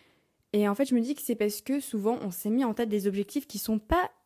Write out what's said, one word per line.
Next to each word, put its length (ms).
Et 160
en 60
fait, 120
je 80
me 60
dis 140
que 60
c'est 140
parce 260
que 200
souvent, 420
on 80
s'est 200
mis 140
en 80
tête 160
des 180
objectifs 400
qui 120
sont 200
pas 320